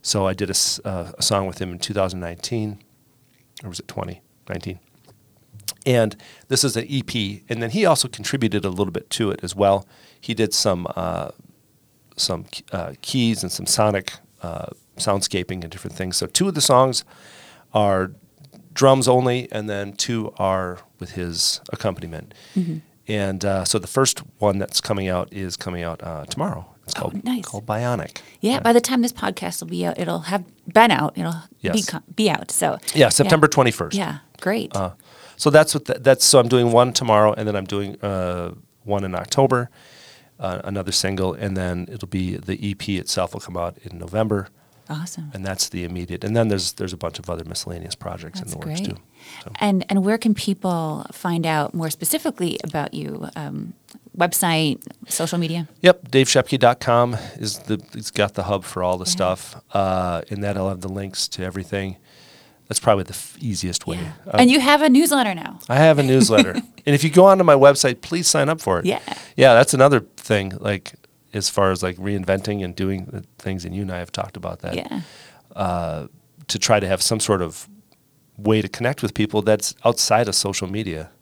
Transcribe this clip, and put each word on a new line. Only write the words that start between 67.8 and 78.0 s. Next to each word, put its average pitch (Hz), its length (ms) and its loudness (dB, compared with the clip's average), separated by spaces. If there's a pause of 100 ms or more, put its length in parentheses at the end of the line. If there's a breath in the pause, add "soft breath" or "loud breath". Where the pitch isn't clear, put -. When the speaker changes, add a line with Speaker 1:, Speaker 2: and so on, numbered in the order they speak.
Speaker 1:
please 170 260 -4
sign 147 220 2
up 160 100 -2
for 185 200 0
it. - 60 -4
Speaker 2:
Yeah. - 140 -2 (380 loud breath)
Speaker 1:
Yeah, 127 160 10
that's 120 200 8
another 135 280 6 (160)
thing, 98 420 0
like, 101 360 -6 (380)
as 101 160 -2
far 98 220 2
as, 92 100 -2
like, 92 140 -4
reinventing 98 640 -2
and 87 140 -8
doing 95 300 -4
the - 180 -14 (160)
things, 95 240 -8
and 87 100 -10
you 101 100 -6
and 92 80 -8
I 90 80 -8
have 87 120 -12
talked - 240 -8
about 87 240 -10
that. 87 160 -8
Speaker 2:
Yeah. - 240 -8 (560 loud breath)
Speaker 1:
Uh, 85 520 -6 (420)
to - 100 -4
try 104 220 4
to 98 60 -2
have 95 140 0
some 110 200 0
sort 98 200 2
of - 280 -8 (680)